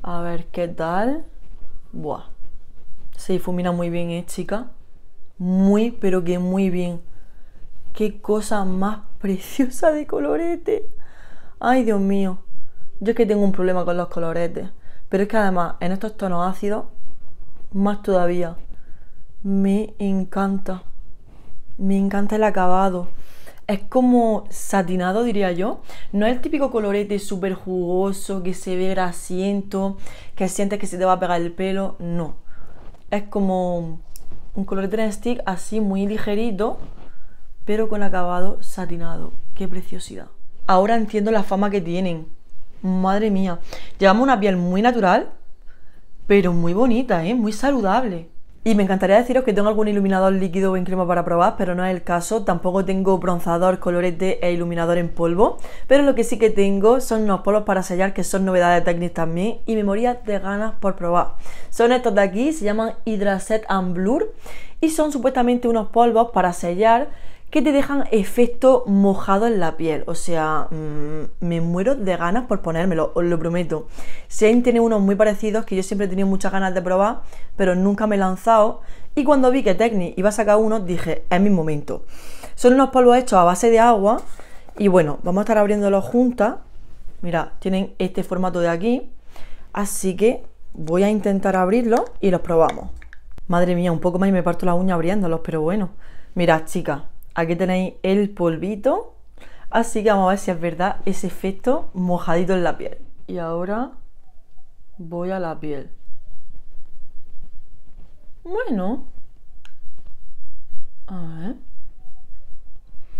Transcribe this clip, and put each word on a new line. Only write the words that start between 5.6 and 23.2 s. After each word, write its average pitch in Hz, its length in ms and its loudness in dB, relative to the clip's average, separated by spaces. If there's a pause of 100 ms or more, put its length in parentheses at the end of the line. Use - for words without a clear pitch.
pero 185 320 2
que 180 160 0
muy 190 300 0
bien. 175 320 -2 (880)
Qué 208 280 0
cosa 208 440 0
más 190 360 0 (100)
<laughs> - 100 0
preciosa 254 720 0
de 302 160 -4
colorete. 320 800 -2 (720)
Ay, 254 240 2
Dios 208 160 2
mío. 196 380 0 (600)
Yo 214 140 0
es 233 40 0
que 233 100 4
tengo 208 180 2
un 190 80 4
problema 180 320 2
con 175 120 0
los 175 120 -2
coloretes. 170 600 -2 (380)
Pero 190 140 0
es 208 60 0
que 226 80 -2
además, 185 420 2
en 180 140 0
estos 214 240 -4
tonos 180 340 0
ácidos, 202 360 0 (880)
más 202 300 2
todavía. 175 540 2 (880)
Me 196 560 0
encanta. 196 840 -2 (960)
Me 196 180 2
encanta 202 380 2
el 220 100 2
acabado. 185 640 4 (600)